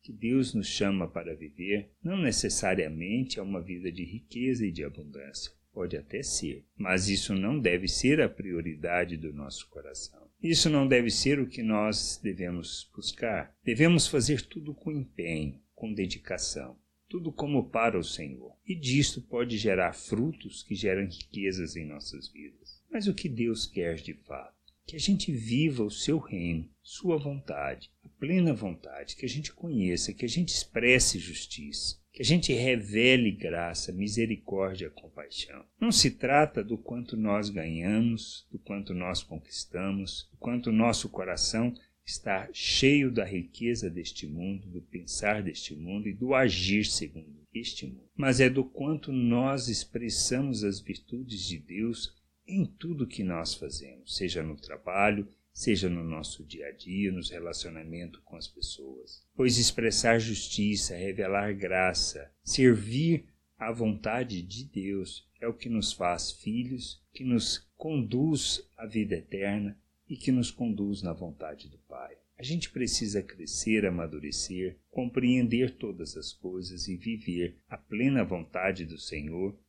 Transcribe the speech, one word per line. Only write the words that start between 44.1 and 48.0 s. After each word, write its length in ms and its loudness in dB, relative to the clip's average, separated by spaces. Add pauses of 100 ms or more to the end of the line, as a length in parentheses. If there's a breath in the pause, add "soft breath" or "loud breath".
mundo, 400 -6
do 160 -10
pensar 580 -2
deste 320 -6
mundo 340 -6
e 60 -4
do 220 0
agir 500 4
segundo 560 -6 (100)
este 360 -8
mundo. 280 -14